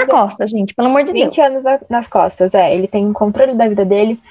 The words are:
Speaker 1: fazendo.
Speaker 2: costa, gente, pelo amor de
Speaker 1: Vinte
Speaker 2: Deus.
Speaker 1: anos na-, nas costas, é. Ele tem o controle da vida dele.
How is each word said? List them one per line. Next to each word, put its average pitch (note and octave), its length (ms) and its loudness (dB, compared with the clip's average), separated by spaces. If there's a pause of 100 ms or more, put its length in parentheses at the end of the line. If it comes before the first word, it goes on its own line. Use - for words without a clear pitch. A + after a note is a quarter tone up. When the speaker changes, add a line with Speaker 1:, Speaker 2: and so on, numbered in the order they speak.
Speaker 1:
fazendo. C4+ 40 2
Speaker 2:
costa, G#3+ 360 0
gente, G#3+ 280 -4
pelo A#3+ 140 0
amor C#4 140 2
de D4 100 -4
Speaker 1:
Vinte D4+ 280 -2
Speaker 2:
Deus. D4 80 4
Speaker 1:
anos C4 160 -4
na-, C4+ 160 0 (100)
nas A#3 160 -2
costas, F#3 480 0
é. F#3 180 2
Ele F#3 140 -2
tem G3+ 240 -2
o - 20 -2
controle A3 420 0
da A3+ 140 2
vida G#3 160 0
dele. G#3+ 360 0 (100)